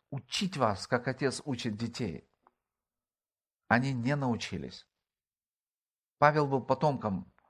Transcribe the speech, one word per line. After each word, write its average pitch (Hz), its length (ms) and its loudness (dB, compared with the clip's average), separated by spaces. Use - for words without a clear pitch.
учить 180 440 -4
вас, 110 300 2
как 123 200 0
отец 131 380 -2
учит 120 300 -2
детей". 113 540 -6
Они 131 260 2
не 127 220 0
научились. 107 720 -4
Павел 147 280 6
был 135 140 0
потомком, 127 720 0